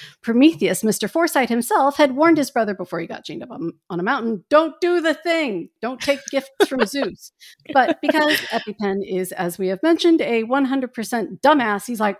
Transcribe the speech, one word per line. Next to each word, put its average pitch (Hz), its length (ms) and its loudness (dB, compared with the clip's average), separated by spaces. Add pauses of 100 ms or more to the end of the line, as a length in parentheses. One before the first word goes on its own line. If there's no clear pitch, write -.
(220)
Prometheus, 233 600 2
Mister 214 240 0
Foresight 311 400 0
himself, 269 480 0
had 285 180 4
warned 311 240 4
his 277 140 -2
brother 214 200 0
before 175 280 -8
he 165 80 -8
got - 160 -14
chained 120 180 -12
up 247 80 -16
on, 165 220 -8 (160)
on 170 100 -6
a 175 60 -2
mountain, 226 440 -2
"Don't 311 320 2
do 349 200 0
the 311 140 0
thing. 294 560 -4 (120)
Don't 233 180 -8
take 277 200 -2 (100)
gifts - 380 0
from 254 180 0
Zeus." - 460 -6 (400)
But 254 280 4
because 302 360 2 (160)
EpiPen 208 520 -4
is, 185 280 -6
as 175 260 -6
we 190 100 -4
have 185 140 -4
mentioned, 330 380 4
a 226 240 0
one 262 220 0
hundred 254 280 -4
percent 226 480 -6
dumbass, 240 440 2
he's 240 140 -6
like, 202 200 0